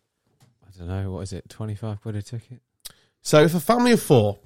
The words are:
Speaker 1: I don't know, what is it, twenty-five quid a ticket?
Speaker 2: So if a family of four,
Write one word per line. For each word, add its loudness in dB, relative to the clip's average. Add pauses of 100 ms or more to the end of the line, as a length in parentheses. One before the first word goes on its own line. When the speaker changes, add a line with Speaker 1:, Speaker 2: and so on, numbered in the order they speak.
(640)
Speaker 1:
I -20
don't -14
know, -6
what -10
is -12
it, -14
twenty-five -12
quid -10
a -8
ticket? -16 (600)
Speaker 2:
So 4
if 2
a 0
family 2
of 4
four, 2